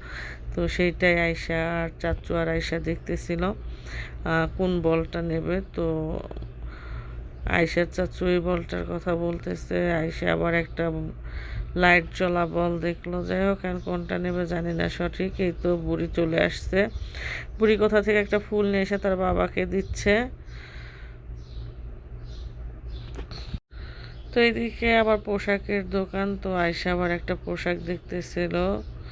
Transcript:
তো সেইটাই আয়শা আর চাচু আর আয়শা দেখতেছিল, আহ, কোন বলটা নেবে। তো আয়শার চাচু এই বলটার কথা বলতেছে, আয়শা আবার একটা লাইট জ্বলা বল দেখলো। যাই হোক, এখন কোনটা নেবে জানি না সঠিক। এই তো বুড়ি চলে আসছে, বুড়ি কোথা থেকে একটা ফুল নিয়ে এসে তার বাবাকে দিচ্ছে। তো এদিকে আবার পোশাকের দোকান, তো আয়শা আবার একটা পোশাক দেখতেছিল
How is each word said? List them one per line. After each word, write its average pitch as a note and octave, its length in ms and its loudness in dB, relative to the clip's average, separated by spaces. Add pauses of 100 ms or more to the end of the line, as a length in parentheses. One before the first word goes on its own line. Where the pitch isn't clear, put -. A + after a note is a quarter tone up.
(560)
তো E3+ 120 2
সেইটাই F3 520 4
আয়শা E3 640 0
আর E3 60 -2 (100)
চাচু E3+ 360 -2
আর E3 120 2
আয়শা E3 320 0
দেখতেছিল, E3 640 -2
আহ, - 1120 -2
কোন F#3 240 2
বলটা E3 400 2
নেবে। E3 400 0 (140)
তো D#3+ 440 0 (1300)
আয়শার F3 480 4
চাচু F#3 320 -2
এই F3+ 140 4
বলটার F3 500 0
কথা F3 260 0
বলতেছে, F3 760 0
আয়শা E3 400 0
আবার E3 200 2
একটা E3 380 0 (840)
লাইট F3 300 6 (100)
জ্বলা F3 300 2
বল E3+ 340 2
দেখলো। F3 460 -2
যাই F#3 220 2
হোক, G3 160 2
এখন F3+ 160 -2
কোনটা F3 380 -2
নেবে F3+ 280 0
জানি E3+ 280 0
না E3+ 160 2
সঠিক। F3+ 500 -2
এই F3+ 120 2 (100)
তো F3 160 4
বুড়ি E3 380 0
চলে E3 240 4
আসছে, F#3 480 2 (720)
বুড়ি A3 180 8
কোথা G#3+ 240 6
থেকে G#3 180 4
একটা G3+ 200 2
ফুল G#3 260 2
নিয়ে G3 160 4
এসে G3 160 2
তার F#3+ 180 2
বাবাকে F3+ 500 2
দিচ্ছে। G3 600 2 (4000)
তো A#3+ 60 4
এদিকে A#3 580 4
আবার A3 200 6
পোশাকের G3+ 720 0
দোকান, F#3+ 540 0
তো F#3 120 0
আয়শা E3+ 360 2
আবার F3+ 200 2
একটা F3 240 0
পোশাক F3 420 -2
দেখতেছিল F3 1040 -2 (300)